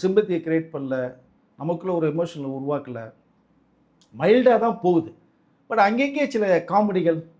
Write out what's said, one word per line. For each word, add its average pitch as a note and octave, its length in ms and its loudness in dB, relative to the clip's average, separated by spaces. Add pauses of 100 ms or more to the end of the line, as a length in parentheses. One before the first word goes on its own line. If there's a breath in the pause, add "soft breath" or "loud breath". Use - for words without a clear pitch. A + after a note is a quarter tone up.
சிம்பத்தியை F#3+ 380 0
கிரியேட் D#3+ 340 -2
பண்ணல, C3 400 -6 (440)
நமக்குள்ள E3+ 380 -4
ஒரு E3 140 0
எமோஷனலை D3+ 500 -6
உருவாக்கல, C3 540 -8 (1040)
மைல்டா A#3 400 4
தான் A3 220 -2
போகுது. F3 320 2 (560)
But - 40 -6
அங்கங்கே C4 560 2
சில F#3+ 380 2
காமெடிகள், F3+ 560 0 (160)